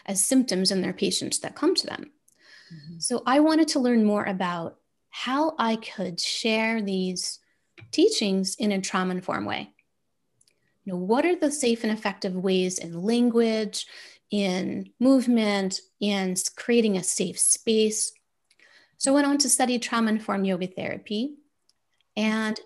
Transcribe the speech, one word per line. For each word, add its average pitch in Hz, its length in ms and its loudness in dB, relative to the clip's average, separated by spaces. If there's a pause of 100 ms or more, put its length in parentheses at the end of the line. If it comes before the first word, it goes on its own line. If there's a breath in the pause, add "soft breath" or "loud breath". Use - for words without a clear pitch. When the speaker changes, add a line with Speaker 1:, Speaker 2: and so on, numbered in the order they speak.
Speaker 1:
as 196 180 -2
symptoms 196 480 2
in 190 120 0
their 190 100 -4
patients - 460 -2
that - 180 -10
come 339 180 0
to - 120 -2
them. - 260 -10 (600 loud breath)
Speaker 2:
Mm-hmm. 160 260 -18
Speaker 1:
So - 260 -4
I 262 160 4
wanted 311 280 4
to 302 120 0
learn 240 240 4
more 208 200 2
about 175 520 -4 (320)
how 294 500 -2
I 226 180 2
could 180 440 -8
share 220 640 0
these 185 560 -4 (520)
teachings 196 640 2
in 208 160 0
a 190 100 -2
trauma-informed 185 640 -4
way. - 260 -6 (1120)
You 190 80 -8
know, 180 60 -4
what 226 280 2
are 349 100 4
the 311 140 2
safe 233 340 0
and 214 80 0
effective 202 420 -4
ways 185 440 0
in 170 240 -8
language, 226 840 2 (440 loud breath)
in 190 600 -2 (100)
movement, 233 800 4 (200)
in 196 320 0
s-, - 160 -4
creating 226 480 2
a 180 60 -2
safe 185 360 -4
space? - 720 0 (840 soft breath)
So - 120 0
I 269 40 4
went 285 120 4
on 285 120 2
to 269 100 0
study 247 300 2
trauma-informed 214 680 0
yoga 185 200 -2
therapy. 220 680 -6 (840)
And 220 480 -2